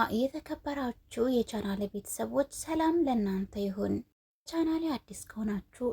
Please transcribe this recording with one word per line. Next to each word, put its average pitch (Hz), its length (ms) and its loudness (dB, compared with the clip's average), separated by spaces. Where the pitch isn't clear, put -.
የተከበራችሁ 269 1160 -2
የቻናል 214 580 0
ቤተሰቦች፣ 226 680 -2
ሰላም 320 460 2
ለእናንተ 202 580 2
ይሁን። 202 360 0
ቻናሌ 320 420 0
አዲስ - 340 -6
ከሆናችሁ 214 680 -4